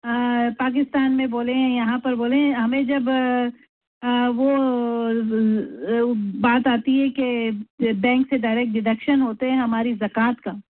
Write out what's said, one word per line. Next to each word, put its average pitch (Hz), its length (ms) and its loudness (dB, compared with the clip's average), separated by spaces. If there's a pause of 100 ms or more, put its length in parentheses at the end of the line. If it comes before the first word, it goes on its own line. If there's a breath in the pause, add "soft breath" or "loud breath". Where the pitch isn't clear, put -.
अ, 240 460 0
पाकिस्तान 269 600 0
में 262 180 0
बोले, 240 240 -2
यहाँ 247 440 0
पर 254 160 -2
बोले, 262 360 2
हमें 247 360 0
जब, 262 220 0
अ, 247 420 0 (560 loud breath)
अ, 247 220 2
वो, 254 220 2 (580)
अ, 220 1080 0
बात 214 520 0
आती 254 300 2
है 277 120 2
कि 240 400 -2 (420)
बैंक 247 380 2
से 269 80 0
डायरेक्ट 226 340 0
डिडक्शन 226 480 0
होते 233 260 -2
हैं 262 120 2
हमारी 233 360 0
ज़कात 220 460 -2
का 202 200 -10 (120)